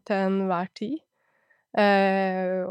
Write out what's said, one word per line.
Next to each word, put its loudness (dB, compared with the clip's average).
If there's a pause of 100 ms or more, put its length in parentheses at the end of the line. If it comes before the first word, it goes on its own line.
til 0
enhver -2
tid, -8 (800)
eh, 2